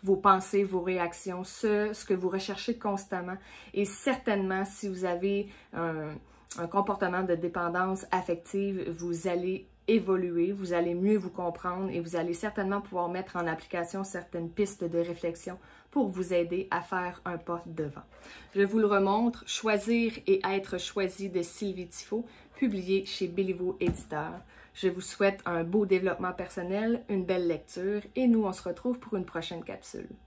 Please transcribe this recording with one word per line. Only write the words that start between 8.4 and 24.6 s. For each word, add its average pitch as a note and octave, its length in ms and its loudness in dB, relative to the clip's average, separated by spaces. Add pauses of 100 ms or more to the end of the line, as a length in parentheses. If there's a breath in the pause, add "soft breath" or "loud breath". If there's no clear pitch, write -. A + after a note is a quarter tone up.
vous E3+ 380 -2
allez F3+ 380 -2 (220)
évoluer, F#3 600 4
vous G3 220 -2
allez F3 220 2
mieux G3 220 4
vous F#3 140 0
comprendre F3+ 600 -4
et E3+ 100 -4
vous E3 160 -4
allez E3+ 180 0
certainement G3+ 460 -2
pouvoir F3+ 280 -2
mettre F#3 280 -6
en F3 100 -2
application E3+ 560 -4
certaines E3+ 480 -6
pistes G3 320 -2
de E3+ 160 0
réflexion E3+ 600 -4 (320 loud breath)
pour B3+ 160 2
vous F#3 240 -2
aider F3 400 2
à F3 80 0
faire F3+ 440 -4
un F3 140 -4
pas E3+ 280 -6
devant. D#3+ 360 -6 (540 loud breath)
Je G3 60 6
vous G3+ 180 4
le G#3+ 60 6
remontre, G3+ 600 4
Choisir A3 680 2 (140)
et F#3+ 180 6
être F#3+ 340 0
choisi G3 500 -4
de F3+ 120 0
Sylvie F3+ 460 -4
Tifo, A3+ 400 -6 (300 loud breath)
publié G3 480 2
chez - 240 -4
Béliveau F#3 500 0
Éditeur. E3 640 -2 (340 loud breath)